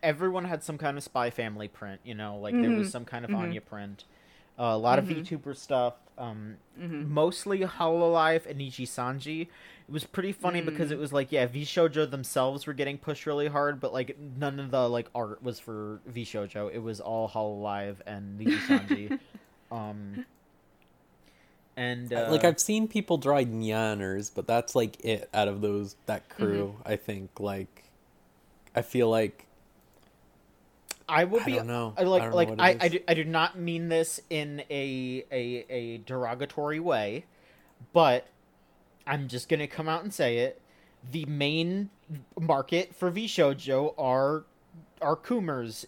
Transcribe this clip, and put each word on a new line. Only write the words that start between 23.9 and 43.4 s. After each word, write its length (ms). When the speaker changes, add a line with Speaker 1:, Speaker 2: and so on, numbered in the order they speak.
Speaker 3:
but 140
that's, 280
like, 280
it 300
out 140
of 140
those, 340
that 220
Speaker 2:
Mm-hmm. 140
Speaker 3:
crew, 320
I 100
think, 440
like, 440
I 60
feel 280
like 360
Speaker 1:
I 160
will 160
Speaker 3:
I 40
Speaker 1:
be, 80
Speaker 3:
don't 140
know. 300
Speaker 1:
I, 60
like, 180
Speaker 3:
I 40
don't 60
know 60
Speaker 1:
like, 120
Speaker 3:
what 100
it 20
Speaker 1:
I, 200
I 60
Speaker 3:
is. 40
Speaker 1:
do, 160
I 60
do 100
not 340
mean 320
this 300
in 400
a, 640
a, 380
a 300
derogatory 800
way, 460
but 340
I'm 220
just 200
gonna 200
come 200
out 160
and 100
say 260
it. 220
The 140
main 640
market 560
for 140
V 180
Shoujo 680